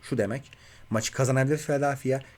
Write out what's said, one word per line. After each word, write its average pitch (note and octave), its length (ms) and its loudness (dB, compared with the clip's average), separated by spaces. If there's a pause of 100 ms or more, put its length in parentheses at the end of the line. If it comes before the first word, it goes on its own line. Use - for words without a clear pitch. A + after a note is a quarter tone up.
şu - 160 -6
demek. A2 340 -2 (380)
Maçı G#2+ 220 0
kazanabilir C3 460 2
Philadelphia. C#3 640 0 (180)